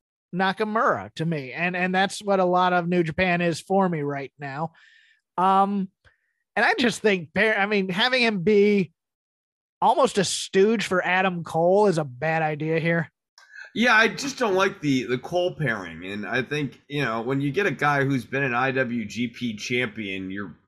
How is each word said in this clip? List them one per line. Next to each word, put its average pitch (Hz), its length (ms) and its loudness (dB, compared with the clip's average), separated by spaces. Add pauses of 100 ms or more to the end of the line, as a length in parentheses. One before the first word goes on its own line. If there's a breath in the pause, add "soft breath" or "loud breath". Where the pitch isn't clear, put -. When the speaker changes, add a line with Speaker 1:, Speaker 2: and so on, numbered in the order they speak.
(340)
Speaker 1:
Nakamura 190 840 -2
to 165 80 -4
me. 147 280 -4
And, 175 240 -4
and 185 180 -2
that's 190 260 0
what 202 200 0
a 185 40 2
lot 180 280 2
of 175 160 2
New 175 160 2
Japan 175 360 0
is 170 200 -2
for 190 280 0
me 165 120 -4
right 139 400 -6
now. 147 320 -8 (640 soft breath)
Um, 190 520 2 (680)
and 208 80 2
I 359 120 2
just 247 240 0
think, 190 360 0
I 208 300 2
mean, 202 220 0
having 247 340 2
him 220 200 0
be 202 480 4 (880)
almost 240 380 4
a 185 60 2
stooge 202 600 2
for 180 200 -2
Adam 180 380 0
Cole 180 420 2
is 175 120 2
a 156 60 -2
bad 151 380 -4
idea 156 380 -2
here. 165 320 -2 (640 loud breath)
Speaker 2:
Yeah, 233 160 4
I 220 140 6
just 240 320 -8
don't 208 160 2
like 196 240 0
the, 135 240 0
the 123 140 -2
Cole 180 360 -2
pairing. 98 500 -4
And 101 220 -8
I 117 160 -2
think, 143 460 -6
you 143 160 -2
know, 113 180 -2
when 135 180 -2
you 143 120 -2
get 196 120 0
a 196 60 0
guy 143 340 0
who's 135 200 -2
been 139 180 -4
an 131 100 0
I 131 200 0
W 120 320 -2
G 107 240 -4
P 120 260 -8
champion, 104 800 -6
your 95 240 -10 (120)